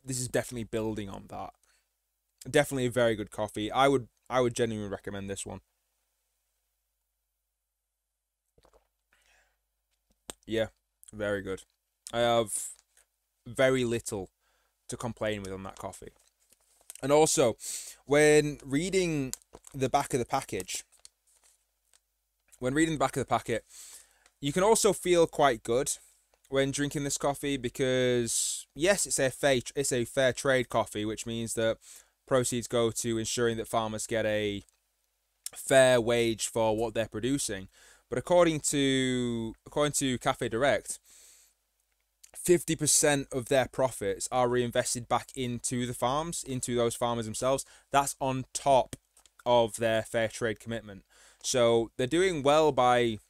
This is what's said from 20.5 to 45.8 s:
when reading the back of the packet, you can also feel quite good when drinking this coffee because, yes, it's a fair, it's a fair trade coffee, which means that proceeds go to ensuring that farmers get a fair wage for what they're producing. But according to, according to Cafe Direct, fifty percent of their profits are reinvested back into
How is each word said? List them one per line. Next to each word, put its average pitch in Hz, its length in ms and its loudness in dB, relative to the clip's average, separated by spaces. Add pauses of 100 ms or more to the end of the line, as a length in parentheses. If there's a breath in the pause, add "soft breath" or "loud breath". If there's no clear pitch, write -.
when 131 160 -4
reading 160 180 2
the 139 60 -6
back 135 180 0
of 127 40 -2
the 110 40 -2
packet, 117 400 -2 (720 loud breath)
you 139 140 -4
can 185 80 2
also 208 320 4
feel 170 320 4
quite 135 380 2
good 123 300 0 (560)
when 135 220 2
drinking 143 320 -4
this 143 140 -4
coffee 143 400 -2
because, 123 1160 0
yes, 180 300 2
it's 143 140 -2
a 135 100 2
fair, 135 300 2 (160)
it's 143 160 -2
a 123 140 0
fair 131 260 2
trade 127 380 0
coffee, 107 360 -2
which 107 200 -6
means 113 300 -6
that 113 220 0 (500 loud breath)
proceeds 123 400 0
go 117 240 2
to 117 260 -4
ensuring 113 400 0
that 107 100 -6
farmers 110 400 -4
get 110 180 0
a 104 380 -2 (880)
fair 131 460 4
wage 117 480 0
for 110 300 0
what 113 160 -4
they're 110 140 -2
producing. 110 600 -4 (420 soft breath)
But 123 100 -4
according 170 420 4
to, 127 960 0 (100)
according 147 280 -2
to 131 260 0
Cafe 131 300 -2
Direct, 117 500 0 (1400 soft breath)
fifty 170 400 2
percent 147 560 2
of 127 140 -6
their 127 220 2
profits 107 640 -4
are 127 160 2
reinvested 120 600 -2
back 120 280 -2
into 123 520 -4